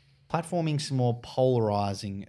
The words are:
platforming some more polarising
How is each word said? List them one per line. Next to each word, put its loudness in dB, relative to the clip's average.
platforming 0
some -2
more 2
polarising 0